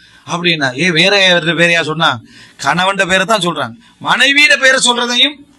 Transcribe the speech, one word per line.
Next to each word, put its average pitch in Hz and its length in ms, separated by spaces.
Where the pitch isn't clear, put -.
அப்படின்னா, 156 520
"ஏ, 180 120
வேற 175 220
யாரு 170 260
பேரையா 170 280
சொன்னா?" 151 380
கணவன்ட 185 460
பேரை 190 180
தான் 220 140
சொல்றாங்க. 147 360
மனைவியிட 277 580
பேரை 262 220
சொல்றதையும் 240 560